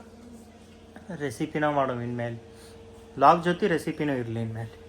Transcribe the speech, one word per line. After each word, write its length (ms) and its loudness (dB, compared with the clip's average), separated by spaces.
ರೆಸಿಪಿನ 480 0
ಮಾಡೋಣ 340 2
ಇನ್ಮೇಲೆ, 500 -4
ವ್ಲಾಗ್ 280 8
ಜೊತೆ 240 2
ರೆಸಿಪಿನೂ 460 0
ಇರಲಿ 280 -2
ಇನ್ಮೇಲೆ. 480 -8